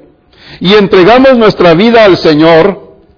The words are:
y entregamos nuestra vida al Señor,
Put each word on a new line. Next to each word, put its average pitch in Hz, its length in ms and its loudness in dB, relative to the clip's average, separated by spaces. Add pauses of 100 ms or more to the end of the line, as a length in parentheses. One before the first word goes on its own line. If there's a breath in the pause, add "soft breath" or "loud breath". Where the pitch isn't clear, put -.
(600 loud breath)
y 180 140 -2
entregamos 214 640 2
nuestra 185 380 0
vida 226 300 0
al 185 120 0
Señor, 165 800 -2 (220)